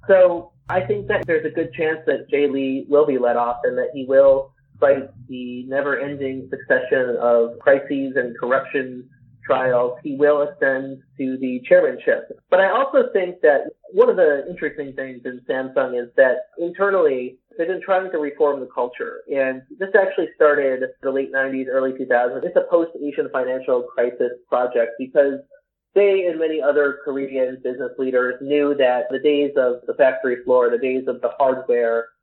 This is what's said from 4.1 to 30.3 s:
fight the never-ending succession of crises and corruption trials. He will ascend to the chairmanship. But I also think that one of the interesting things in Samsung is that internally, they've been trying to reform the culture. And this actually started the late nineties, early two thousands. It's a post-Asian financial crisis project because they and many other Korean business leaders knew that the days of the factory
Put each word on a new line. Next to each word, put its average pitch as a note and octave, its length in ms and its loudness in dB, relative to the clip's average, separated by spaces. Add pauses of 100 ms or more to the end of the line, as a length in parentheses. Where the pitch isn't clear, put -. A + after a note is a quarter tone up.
fight C3+ 300 2 (180)
the B2+ 420 -10
never-ending C3+ 800 -6
succession B2+ 680 0
of A#2 420 2
crises C3+ 560 0
and A#2+ 220 -4
corruption B2+ 680 -4 (340)
trials. B2 600 0
He C#3 140 -6
will D3 260 4
ascend C3+ 560 -2 (180)
to C3 220 -4
the B2+ 280 -4
chairmanship. C#3+ 720 2 (140)
But F3+ 100 4
I F#3+ 120 4
also C4+ 400 0
think F3+ 280 -4
that D3+ 300 4 (220)
one F#3+ 180 6
of - 60 2
the D3+ 340 2
interesting D3 420 -8
things C3 320 -12
in B2 240 -10
Samsung C3 500 -2
is A#2+ 180 -8
that B2+ 420 2
internally, E3+ 800 0 (180)
they've E3+ 120 -4
been F#3 120 -4
trying F#3+ 300 0
to E3+ 80 -4
reform C#3+ 400 0
the B2+ 160 -8
culture. - 480 -6 (100)
And C3 300 -2 (160)
this F#3+ 160 -6
actually F#3+ 400 2
started C#3+ 480 2 (180)
the C3+ 120 -4
late C3+ 180 -4
nineties, C3+ 400 -4
early C3 260 0
two C3 100 -6
thousands. B2 380 0
It's E3+ 120 -2
a - 120 2
post-Asian D3+ 640 -2
financial C3 500 -2
crisis B2 500 -4 (160)
project B2 500 -2
because C3+ 400 0 (560)
they G3 340 4
and D#3+ 120 -4
many D#3 200 -2
other C#3+ 440 0
Korean C3 580 -4
business B2+ 360 -6
leaders B2+ 440 0
knew C#3+ 320 0
that B2 360 2
the C3+ 100 -4
days C#3+ 360 2
of B2 200 2 (100)
the - 80 -6
factory B2+ 500 2